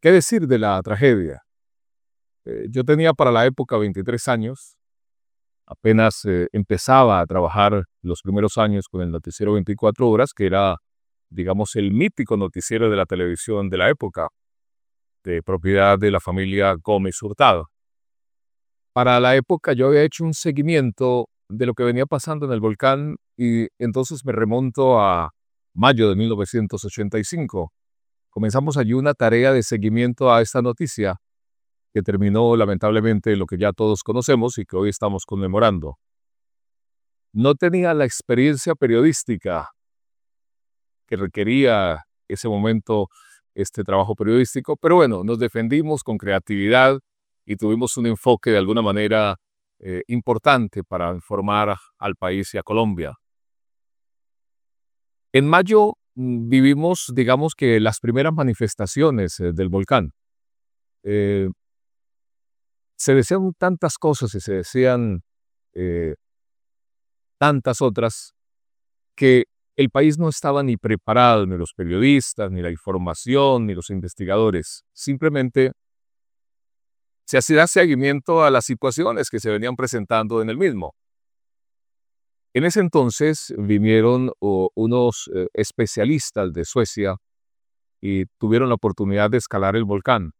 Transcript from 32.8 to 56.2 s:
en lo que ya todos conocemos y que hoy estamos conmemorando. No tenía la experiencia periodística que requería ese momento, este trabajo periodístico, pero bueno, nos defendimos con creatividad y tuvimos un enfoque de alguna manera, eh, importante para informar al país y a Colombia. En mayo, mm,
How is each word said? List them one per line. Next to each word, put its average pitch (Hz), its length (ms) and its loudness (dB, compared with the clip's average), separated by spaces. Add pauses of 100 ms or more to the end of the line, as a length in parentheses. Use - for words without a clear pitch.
en 101 60 0
lo 92 80 -4
que 95 100 -8
ya 101 160 0
todos 107 300 -2
conocemos 120 560 0
y 101 60 -8
que - 120 -6
hoy 101 120 0
estamos 98 360 -4
conmemorando. 98 720 -2 (1400)
No 131 220 2
tenía 175 400 0
la 143 100 2
experiencia 135 720 0
periodística 117 960 0 (1400)
que - 80 -6
requería 101 880 0 (220)
ese 98 200 -8
momento, 107 600 -2 (460)
este 101 280 -6
trabajo 98 300 0
periodístico, 123 640 -2
pero 170 200 2
bueno, 117 260 2
nos 113 160 -4
defendimos 131 640 -2
con 110 160 -6
creatividad 107 800 2 (480)
y 104 80 -6
tuvimos 113 420 -2
un 120 80 -2
enfoque 117 460 0
de 104 80 4
alguna 107 240 0
manera, 104 540 0 (420)
eh, 90 260 -10
importante 120 800 -2
para 87 320 -6
informar 104 600 -4 (220)
al 98 180 -8
país 95 380 -6
y 104 60 -6
a 95 40 -10
Colombia. 98 520 -4 (2250)
En 139 140 4
mayo, 202 460 4 (220)
mm, 120 340 -4